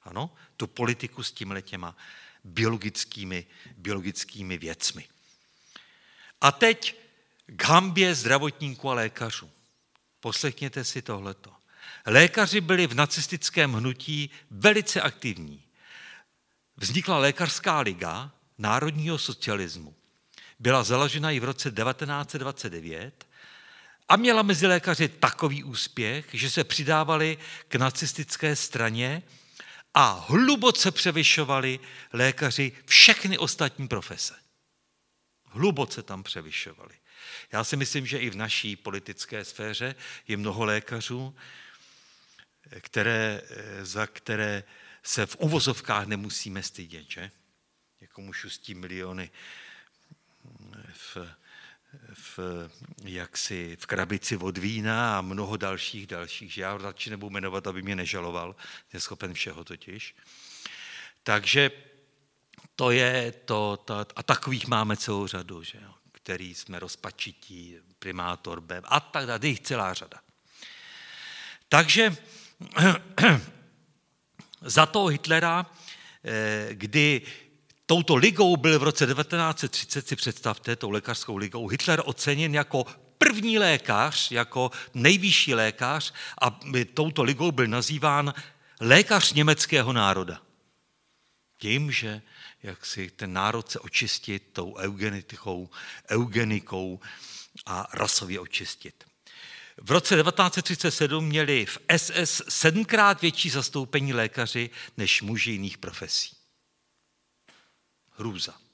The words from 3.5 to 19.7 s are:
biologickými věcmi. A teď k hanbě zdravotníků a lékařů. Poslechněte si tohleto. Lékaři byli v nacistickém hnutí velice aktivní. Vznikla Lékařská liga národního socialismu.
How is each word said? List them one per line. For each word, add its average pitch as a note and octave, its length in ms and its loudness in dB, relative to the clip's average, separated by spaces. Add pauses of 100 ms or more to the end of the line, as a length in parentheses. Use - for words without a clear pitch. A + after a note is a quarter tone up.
biologickými F#2 840 -8
věcmi. - 500 -6 (1300)
A C#3+ 120 6
teď - 440 2 (500)
k A2 180 -6
hanbě F3+ 500 4
zdravotníků C#3 760 0
a B2+ 40 0
lékařů. A2 560 -6 (680)
Poslechněte C3 640 -6
si B2 180 -6
tohleto. G2 500 -10 (540)
Lékaři E3+ 540 8
byli F3+ 260 2
v A#2 80 -4
nacistickém D3 800 0
hnutí C3 580 -4 (200)
velice G3+ 500 2
aktivní. E2+ 600 -4 (1120)
Vznikla C#3+ 420 0
Lékařská D3+ 640 2
liga F#2+ 500 -4 (280)
národního D3 600 0
socialismu. F2 800 -6 (600)